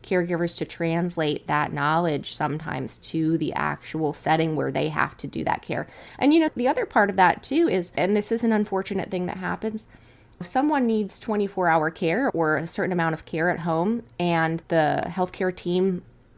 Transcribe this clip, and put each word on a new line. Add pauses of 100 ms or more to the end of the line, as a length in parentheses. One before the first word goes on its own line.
caregivers
to
translate
that
knowledge
sometimes
to
the
actual
setting
where
they
have
to
do
that
care. (320)
And,
you
know,
the
other
part
of
that
too
is,
and
this
is
an
unfortunate
thing
that
happens, (540)
if
someone
needs
twenty-four
hour
care
or
a
certain
amount
of
care
at
home (160)
and
the
healthcare
team (360)